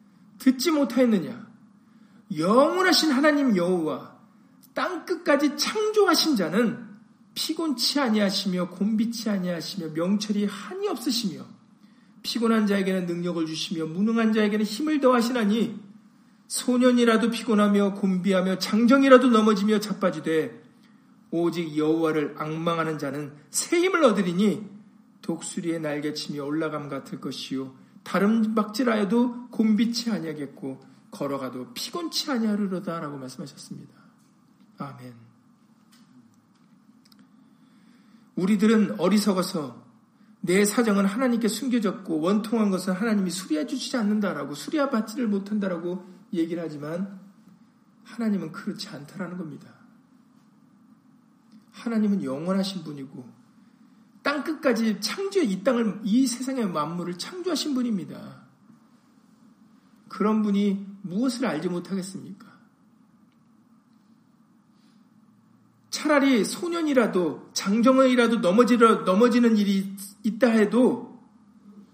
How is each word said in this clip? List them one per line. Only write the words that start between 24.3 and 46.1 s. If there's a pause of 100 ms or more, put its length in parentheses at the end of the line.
독수리의
날개치며
올라감
같을
것이요 (280)
다름박질하여도
곤비치
아니하겠고 (300)
걸어가도
피곤치
아니하리로다"라고
말씀하셨습니다. (880)
아멘. (3250)
우리들은
어리석어서 (560)
내
사정은
하나님께
숨겨졌고
원통한
것은
하나님이
수리해
주시지
않는다라고,
수리받지를
못한다라고 (240)